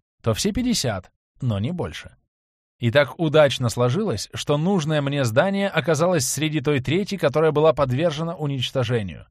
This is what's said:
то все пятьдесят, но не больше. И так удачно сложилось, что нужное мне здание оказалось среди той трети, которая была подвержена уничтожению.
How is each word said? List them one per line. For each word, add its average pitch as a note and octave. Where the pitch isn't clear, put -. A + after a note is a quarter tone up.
то A2+
все G#3
пятьдесят, G3
но A2+
не B2
больше. B2+
И A#2
так C#3
удачно D3
сложилось, B2+
что D3
нужное D#3
мне C#3
здание F#3+
оказалось D#3+
среди D3+
той D3
трети, F3+
которая D#3
была D3+
подвержена D3
уничтожению. A#2+